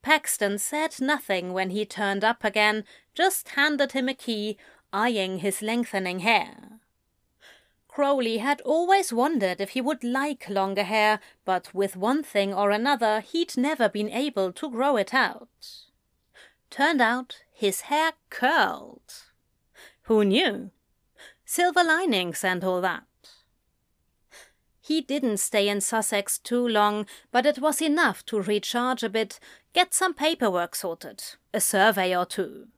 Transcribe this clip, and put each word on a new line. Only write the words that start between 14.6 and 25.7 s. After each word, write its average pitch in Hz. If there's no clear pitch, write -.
grow 254
it 196
out. -
Turned 285
out 247
his 196
hair 311
curled. -
Who 214
knew? 208
Silver 349
linings 294
and 185
all 185
that. 180
He 311
didn't 254
stay 202
in 202